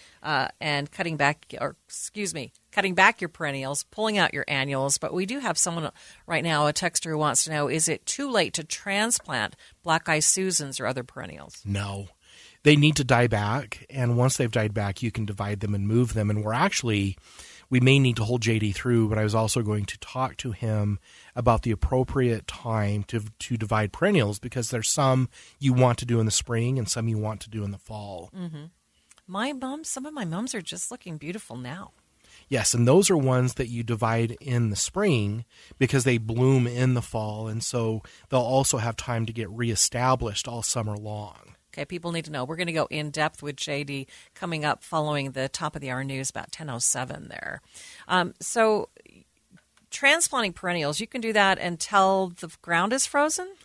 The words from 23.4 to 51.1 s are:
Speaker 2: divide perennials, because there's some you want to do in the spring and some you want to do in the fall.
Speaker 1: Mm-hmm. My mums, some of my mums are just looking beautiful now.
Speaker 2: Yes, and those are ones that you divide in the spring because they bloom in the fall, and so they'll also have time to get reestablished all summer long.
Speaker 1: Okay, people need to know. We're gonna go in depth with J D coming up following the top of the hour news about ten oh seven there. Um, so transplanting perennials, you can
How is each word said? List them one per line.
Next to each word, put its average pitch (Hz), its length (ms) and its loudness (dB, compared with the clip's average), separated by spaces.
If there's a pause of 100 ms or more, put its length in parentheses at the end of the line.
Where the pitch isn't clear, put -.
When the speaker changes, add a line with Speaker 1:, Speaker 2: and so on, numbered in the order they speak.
Speaker 2:
divide 107 360 -2
perennials, 143 480 2
because 120 300 -6
there's 113 180 -2
some 131 400 2 (320)
you 135 120 4
want 123 260 4
to 131 60 -8
do 120 140 2
in 110 80 2
the 110 60 0
spring 120 460 -2
and 110 100 -4
some 113 180 -4
you 113 100 -2
want 107 260 -6
to 107 80 -16
do 110 120 -6
in 101 80 -4
the 98 80 -10
fall. 101 580 -14
Speaker 1:
Mm-hmm. 160 280 -12 (640)
My 214 240 -6
mums, 262 360 -10
some 262 160 -8
of 311 80 -12
my 269 120 -8
mums 175 300 -4
are 214 60 -6
just 165 300 -10
looking 180 260 -12
beautiful 151 400 -12
now. 127 360 -12 (560)
Speaker 2:
Yes, 120 260 0
and 117 140 6
those 185 200 8
are 185 80 4
ones 127 380 2
that 123 140 -4
you 117 160 -6
divide 113 560 0
in 120 300 0
the 101 60 -2
spring 117 680 0 (340)
because 131 240 2
they 123 160 4
bloom 120 480 4
in 123 280 2
the 120 80 0
fall, 107 440 -6
and 110 160 -6
so 113 400 -2 (260)
they'll 131 120 2
also 131 380 2
have 113 180 -2
time 113 300 -4
to 113 60 -8
get 110 180 -6
reestablished 117 1000 0
all 117 140 -6
summer 104 340 -4
long. 104 580 -12 (200)
Speaker 1:
Okay, 151 100 -10
people 170 260 -8
need 165 140 -6
to 151 80 -12
know. 127 120 -6
We're 156 120 -8
gonna 170 160 -4
go 160 180 0
in 151 200 -6
depth 151 320 -4
with 147 120 -10
J 143 300 -6
D 139 220 -8 (280)
coming 165 300 -6
up 147 180 0
following 147 500 -2
the 131 180 -4
top - 260 -6
of 143 60 -10
the 135 80 -8
hour 127 120 -4
news 135 280 -6
about - 200 -10
ten 156 200 -12
oh 117 80 -6
seven 131 500 -4
there. - 320 -12 (480)
Um, 175 320 0
so 220 480 2 (1040)
transplanting 277 640 4
perennials, 160 440 0
you 220 80 -4
can 254 140 -6